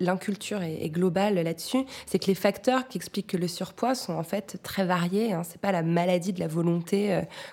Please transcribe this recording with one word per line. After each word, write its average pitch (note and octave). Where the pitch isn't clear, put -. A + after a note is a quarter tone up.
l'inculture F#3+
est, D#3+
est D#3+
globale F#3
là-dessus. E3
C'est -
que -
les G3
facteurs B3+
qui F#3+
expliquent -
que F#3+
le F3
surpoids G#3+
sont F#3
en E3
fait G3
très G3
variés, F3+
hein. E3
C'est -
pas G3
la E3+
maladie F3
de F3+
la E3
volonté, E3+
euh, D#3+